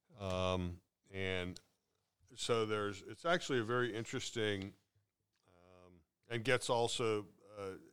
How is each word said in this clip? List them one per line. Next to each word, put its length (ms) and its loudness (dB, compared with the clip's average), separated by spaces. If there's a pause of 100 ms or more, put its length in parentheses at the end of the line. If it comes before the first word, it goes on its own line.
(220)
Um, 560 0 (360)
and 460 -4 (760)
so 300 2
there's, 440 -2
it's 160 -8
actually 340 2
a 40 2
very 300 2
interesting, 800 -2 (880)
um, 360 -20 (360)
and 160 -2
gets 240 4
also, 560 2 (340)
uh, 120 -6 (220)